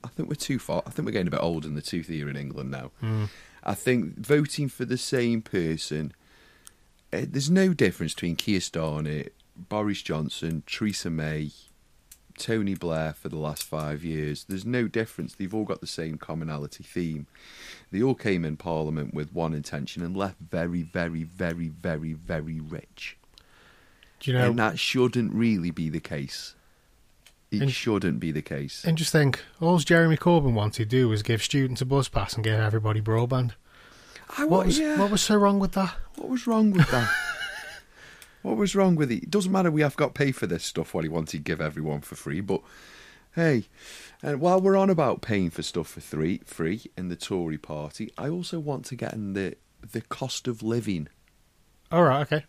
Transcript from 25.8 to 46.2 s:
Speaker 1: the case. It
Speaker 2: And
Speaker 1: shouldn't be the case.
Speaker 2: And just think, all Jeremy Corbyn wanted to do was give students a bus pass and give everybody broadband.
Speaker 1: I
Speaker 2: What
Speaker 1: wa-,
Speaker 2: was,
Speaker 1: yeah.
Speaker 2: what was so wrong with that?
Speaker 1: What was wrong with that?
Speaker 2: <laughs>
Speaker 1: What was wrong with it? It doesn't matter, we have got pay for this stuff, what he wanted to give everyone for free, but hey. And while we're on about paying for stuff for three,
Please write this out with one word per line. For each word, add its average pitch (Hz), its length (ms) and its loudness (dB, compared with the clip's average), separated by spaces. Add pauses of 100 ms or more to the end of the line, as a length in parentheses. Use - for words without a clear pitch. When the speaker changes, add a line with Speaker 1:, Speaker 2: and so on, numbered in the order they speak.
Speaker 1:
the 78 120 -2
case. - 560 -10 (960)
It 107 100 0
Speaker 2:
And 139 80 2
Speaker 1:
shouldn't 98 480 0
be 82 140 -2
the 76 100 -2
case. 71 420 -8
Speaker 2:
And 165 140 2
just 160 140 -2
think, 143 280 4 (200)
all 170 180 4
Jeremy 165 380 6
Corbyn 151 380 6
wanted 104 200 2
to 113 120 0
do 127 220 6
was 104 140 2
give 110 180 2
students 131 420 0
a 131 40 0
bus 135 220 2
pass - 260 -2
and 110 80 -2
give 110 160 2
everybody 107 420 2
broadband. 120 520 2 (840)
Speaker 1:
I 277 80 0
Speaker 2:
What 311 60 4 (100)
Speaker 1:
wa-, 185 40 2
Speaker 2:
was, 269 160 4
Speaker 1:
yeah. 302 180 2
Speaker 2:
what 202 140 4
was 208 100 4
so 214 140 4
wrong 202 240 6
with 190 120 0
that? 190 220 0 (220)
Speaker 1:
What - 140 -8
was 247 180 -2
wrong 220 240 6
with 175 180 6
that? 117 240 2
Speaker 2:
<laughs> - 100 -2 (1160)
Speaker 1:
What 220 160 0
was 202 160 2
wrong 190 200 6
with 151 160 4
it? 113 120 0
It - 80 -8
doesn't 190 200 2
matter, 190 200 4
we 151 100 4
have 147 160 4
got 147 160 2
pay 143 180 2
for 117 160 -2
this 82 180 -2
stuff, - 280 -4
what 85 120 0
he 78 40 -2
wanted 80 220 -2
to 82 80 -6
give 80 240 -2
everyone 78 400 -2
for - 120 -14
free, 78 280 -6
but 95 180 0 (760)
hey. 156 300 4 (580)
And 143 160 -2
while 175 220 4
we're 196 160 6
on 196 140 6
about 156 320 2
paying 98 260 2
for 82 140 -6
stuff 82 260 -4
for - 120 -16
three, 78 440 -2